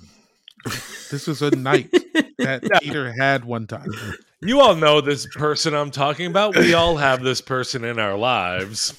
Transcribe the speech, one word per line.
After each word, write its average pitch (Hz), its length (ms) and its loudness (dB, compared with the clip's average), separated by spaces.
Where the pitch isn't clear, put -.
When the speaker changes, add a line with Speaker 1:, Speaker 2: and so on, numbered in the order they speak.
Speaker 1:
This 143 160 -8
was 147 160 -4
a 147 140 0
night 135 340 0
Speaker 2:
<laughs> - 480 0
Speaker 1:
that 135 320 -2
Speaker 3:
Yeah. 190 100 6
Speaker 1:
Peter 143 380 -4
had 135 260 2
one 117 220 -6
time. 117 240 -10
Speaker 3:
You 247 180 2
all 233 140 8
know 151 260 4
this 135 340 -2
person 151 400 -2
I'm 147 160 -2
talking 147 360 -2
about. 196 300 0
We 175 180 4
all 170 220 2
have 131 260 2
this 127 180 -2
person 127 440 -6
in 117 140 -4
our 101 180 0
lives. 101 840 -2